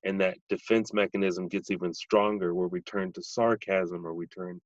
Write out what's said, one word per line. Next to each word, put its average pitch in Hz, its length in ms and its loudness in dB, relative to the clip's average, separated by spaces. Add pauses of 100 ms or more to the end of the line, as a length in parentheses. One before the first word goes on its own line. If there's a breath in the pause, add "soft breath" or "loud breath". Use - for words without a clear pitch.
and 98 160 -2
that 92 180 2 (120)
defense 107 420 2
mechanism 95 560 0
gets 98 240 -4
even 87 220 -2
stronger, 101 600 2
where 90 140 0
we 90 140 -4
turn 95 320 -4
to - 100 -10
sarcasm 95 840 0
or 82 80 -6
we 85 140 -6
turn 90 380 -10